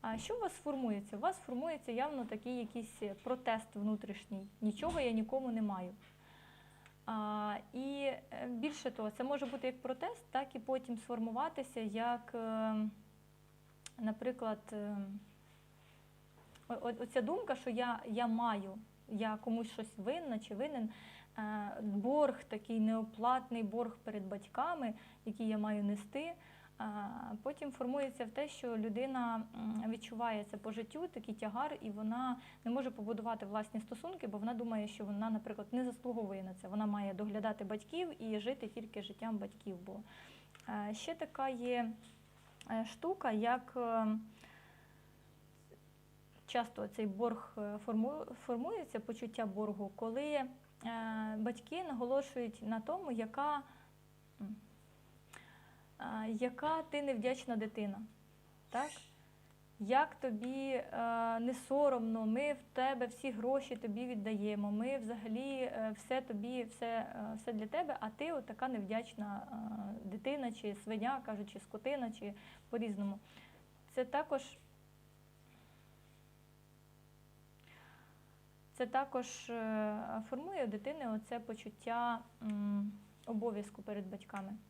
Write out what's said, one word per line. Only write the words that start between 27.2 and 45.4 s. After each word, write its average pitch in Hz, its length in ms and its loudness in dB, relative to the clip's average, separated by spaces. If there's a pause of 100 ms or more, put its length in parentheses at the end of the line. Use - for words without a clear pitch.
потім 285 300 -4
формується 262 520 0
в 220 40 -4
те, 277 200 0
що 240 280 -2
людина, 233 680 2 (120)
м, 220 360 0
відчуває 220 540 0
це 208 120 -8
по 220 160 -4
життю, 233 360 -4
такий 220 260 -6
тягар, 233 480 -2
і 220 80 -4
вона 233 460 0 (280)
не 233 60 0
може 254 200 2
побудувати 220 560 -2
власні 214 340 -2
стосунки, 320 460 -6
бо 208 120 -2
вона 226 160 0
думає, 220 340 0
що 214 160 -6
вона, 208 260 0
наприклад, 214 420 -2
не 254 120 4
заслуговує 220 580 -2
на 185 120 -6
це. 185 140 -10
Вона 214 180 2
має 202 280 2
доглядати 214 500 0
батьків 294 580 -2
і 214 180 0
жити 226 280 -2
тільки 220 340 -6
життям 220 360 -2
батьків. 202 480 -6
Бо, 196 140 -8 (680)
е, 208 260 -2
ще 330 200 -4
така 302 340 0
є, 240 440 2 (800)
е, 226 140 2
штука, 320 480 0
як, 233 440 4
е, 226 300 4 (2500)